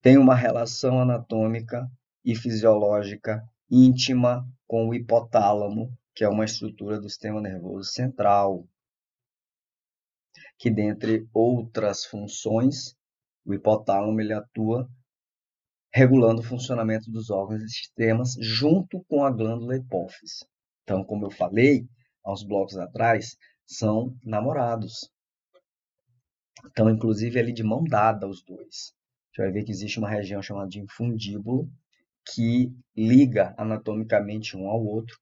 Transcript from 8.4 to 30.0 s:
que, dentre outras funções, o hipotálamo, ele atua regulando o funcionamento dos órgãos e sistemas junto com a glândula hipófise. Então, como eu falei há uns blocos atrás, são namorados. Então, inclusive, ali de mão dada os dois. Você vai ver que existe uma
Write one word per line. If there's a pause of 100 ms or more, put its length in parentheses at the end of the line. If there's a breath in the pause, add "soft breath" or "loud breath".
que,
dentre
outras
funções, (480)
o
hipotálamo,
ele
atua (1040)
regulando
o
funcionamento
dos
órgãos
e
sistemas
junto
com
a
glândula
hipófise. (380)
Então,
como
eu
falei (380)
há
uns
blocos
atrás, (280 soft breath)
são
namorados. (1600)
Então,
inclusive,
ali
de
mão
dada
os
dois. (380)
Você
vai
ver
que
existe
uma